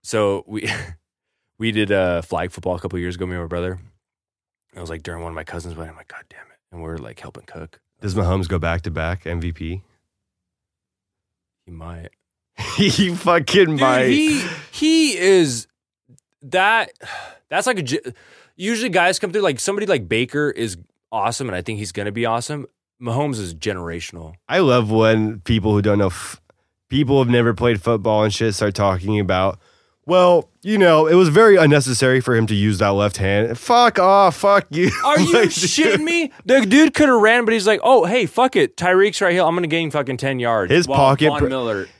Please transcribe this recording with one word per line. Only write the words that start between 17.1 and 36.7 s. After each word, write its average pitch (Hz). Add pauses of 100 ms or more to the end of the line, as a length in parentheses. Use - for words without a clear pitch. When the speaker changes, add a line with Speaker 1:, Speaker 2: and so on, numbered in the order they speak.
Speaker 1:
that's 190
like 240
a 170
ge-, 131 (580)
usually 220
guys 185
come 185
through, 208
like, 151
somebody 202
like 127
Baker 127
is 101 (340)
awesome, 113
and 92
I 90
think 107
he's 104
gonna 101
be 117
awesome. 123 (340)
Mahomes 123
is 87
generational. 85 (140)
Speaker 2:
I 160
love 123
when 110
people 110
who 104
don't 104
know, 101
f-, - (480)
people 139
who 135
have 120
never 120
played 113
football 107
and 104
shit 110
start 104
talking 101
about, 95 (480)
"Well, 180 (120)
you 214
know, 165
it 165
was 180
very 208
unnecessary 131
for 123
him 110
to 107
use 101
that 101
left 101
hand." 104
Fuck 240
off, 190
fuck 202
you. 156
<laughs> -
Speaker 1:
Are 294
you -
Speaker 2:
Like, 233
Speaker 1:
shitting 220
Speaker 2:
dude. -
Speaker 1:
me? 330 (120)
The 254
dude 285